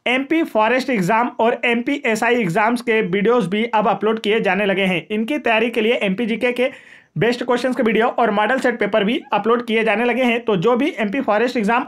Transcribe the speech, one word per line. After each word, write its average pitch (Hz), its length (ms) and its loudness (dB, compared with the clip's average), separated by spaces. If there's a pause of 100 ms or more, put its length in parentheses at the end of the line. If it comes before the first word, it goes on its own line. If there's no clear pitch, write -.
एमपी 277 360 0
फॉरेस्ट 240 480 0
एग्जाम 220 400 0 (100)
और 240 240 2
एमपी 240 420 -2
एसआई 226 280 0
एग्जाम्स 220 460 0
के 220 220 0
वीडियोज़ 202 460 0
भी 214 160 -2
अब 226 240 0
अपलोड 214 320 0
किए 220 200 0
जाने 190 260 0
लगे 190 160 0
हैं। 185 280 -2
इनकी 226 280 -2
तैयारी 233 320 0
के 240 100 -2
लिए 220 120 2
एमपी 214 340 -2
जीके 240 260 -2
के 247 180 -2 (480)
बेस्ट 240 260 0
क्वेश्चंस 247 320 0
के 269 60 0
वीडियो 226 240 2
और 233 240 0
मॉडल 220 280 0
सेट 240 220 -2
पेपर 202 240 0
भी 247 180 0 (100)
अपलोड 233 340 0
किए 220 180 0
जाने 220 200 2
लगे 240 180 0
हैं। 240 220 0
तो 214 120 2
जो 226 200 2
भी 285 220 0
एमपी 214 220 -2
फॉरेस्ट 240 360 0
एग्जाम 233 320 0